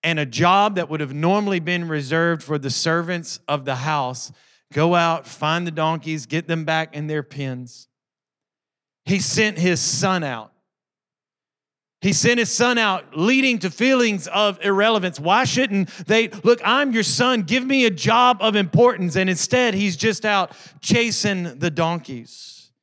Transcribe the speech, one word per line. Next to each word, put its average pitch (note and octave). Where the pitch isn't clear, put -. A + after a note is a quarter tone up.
And E3
a D3+
job F3+
that E3+
would D3+
have C3+
normally F#3+
been E3+
reserved D#3+
for D3+
the C3+
servants E3
of C#3+
the C3+
house, C3
go E3
out, E3
find E3
the E3
donkeys, D#3
get D#3+
them E3
back D#3+
in D3+
their D3+
pens. C3
He F#3+
sent G#3+
his F3
son F#3
out. A#2
He F#3+
sent A#3+
his A3+
son A#3+
out, G3
leading B3
to F3+
feelings A#3
of G3+
irrelevance. G3
Why F#3
shouldn't G3+
they, A3
"Look, A#3+
I'm B3+
your A3
son. B3
Give A#3
me C4+
a A#3
job A3+
of G#3
importance." F#3+
And F#3+
instead, A#3+
he's F#3+
just G3+
out G3+
chasing G3+
the E3+
donkeys. D#3+